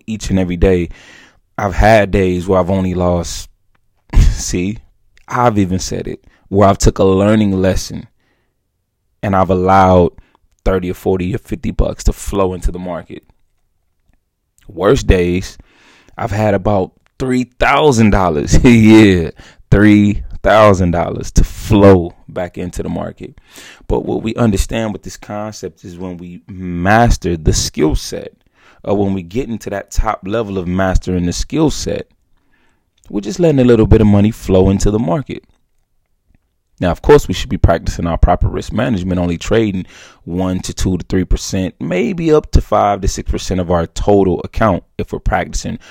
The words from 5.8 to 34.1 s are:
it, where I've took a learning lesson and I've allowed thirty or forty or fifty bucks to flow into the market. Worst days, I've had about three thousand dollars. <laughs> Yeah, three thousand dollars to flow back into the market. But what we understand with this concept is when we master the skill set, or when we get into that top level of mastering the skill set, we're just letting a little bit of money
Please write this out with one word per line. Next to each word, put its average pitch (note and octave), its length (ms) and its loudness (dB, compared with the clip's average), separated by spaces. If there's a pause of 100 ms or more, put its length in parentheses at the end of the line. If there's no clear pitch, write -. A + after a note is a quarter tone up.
it, - 180 -12 (240)
where G2 200 4
I've G2 100 2
took - 200 0
a G#2 60 2
learning G2+ 480 2
lesson F#2 560 -4 (1120)
and G2 120 -2
I've F#2 160 2
allowed F#2 600 4 (520)
thirty F#2 260 -2
or F2+ 40 -6
forty F#2 400 -4
or A2+ 40 -6
fifty - 340 -10
bucks - 320 -4
to - 80 0
flow F#2+ 420 -4
into F2 160 -4
the F2 80 -10
market. E2+ 460 -12 (1400)
Worst G#2 380 0
days, F2+ 520 0 (600)
I've G#2+ 120 -6
had G#2 240 0
about G2 380 -2 (260)
three B2+ 260 -2
thousand B2+ 640 2
dollars. F2 500 2
<laughs> - 40 4
Yeah, A2 640 6 (400)
three G#2 520 4 (200)
thousand G2 500 4
dollars E2 400 -6
to - 120 4
flow G2 720 2 (140)
back F2 280 -10
into F2 260 -8
the E2+ 60 -8
market. E2+ 500 -10 (480)
But - 180 -2
what A#2+ 180 -4
we A2 140 -4
understand A2+ 560 -2
with - 100 -12
this - 140 -18
concept G#2 680 -12
is F2 140 -16
when F#2 180 -10
we F2 300 -16
master F#2 920 0
the D#2 160 -2
skill - 420 -2
set, - 380 -8 (500)
or G#2 140 -4
when G2+ 160 -2
we F#2+ 100 -6
get G#2+ 260 -8
into G#2+ 220 -10
that G2 200 -10
top - 340 -4
level G2+ 340 -4
of F2+ 80 -6
mastering F2+ 600 -2
the F2 60 -2
skill D3+ 380 -2
set, - 400 -8 (1000)
we're G3+ 100 -8
just G3 200 -8
letting D#3 200 2
a B2+ 40 4
little A#2 220 6
bit A2 140 6
of G#2+ 60 4
money G#2 240 4